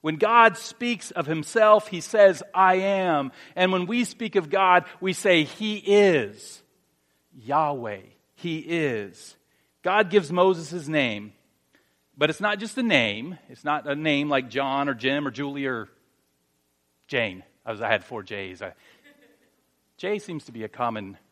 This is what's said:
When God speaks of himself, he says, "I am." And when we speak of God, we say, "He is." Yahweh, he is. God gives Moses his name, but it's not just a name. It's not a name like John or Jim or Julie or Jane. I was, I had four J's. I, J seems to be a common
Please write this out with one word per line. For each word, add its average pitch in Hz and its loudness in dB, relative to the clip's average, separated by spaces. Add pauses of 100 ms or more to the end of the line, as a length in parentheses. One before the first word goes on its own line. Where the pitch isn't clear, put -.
When 156 -4
God 220 6
speaks - -8
of 165 -6
himself, 208 4
he 175 -8
says, 196 6 (120)
"I 185 6
am." 185 0 (240)
And 185 4
when 180 0
we 233 0
speak - -6
of 170 0
God, 180 4 (160)
we 185 -2
say, 175 4
"He 214 -6
is." 185 2 (720)
Yahweh, 131 -2 (360)
he 165 -6
is. 135 -6 (460)
God 196 2
gives 165 2
Moses 180 2
his 165 -10
name, 113 -2 (840)
but 151 0
it's 156 -8
not 208 -2
just 220 -10
a 262 -2
name. 139 -2 (100)
It's - -20
not 147 -4
a 143 -4
name 151 -2
like 131 -2
John 135 -4
or 135 -2
Jim 135 -4
or 131 -6
Julie 139 -8
or 117 -6 (1200)
Jane. 101 -4 (240)
I 113 -8
was, 107 -10
I 110 -4
had 104 0
four 113 -12
J's. 95 -14
I, 95 -12 (1200)
J 196 -6
seems 165 -12
to 127 -20
be 113 -12
a 107 -10
common 107 -8 (140)